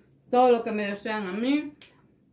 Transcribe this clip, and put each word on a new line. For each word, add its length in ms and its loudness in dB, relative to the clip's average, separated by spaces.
todo 220 6
lo 100 2
que 100 -6
me 140 -2
desean 400 -6
a 60 -6
mí. 400 -2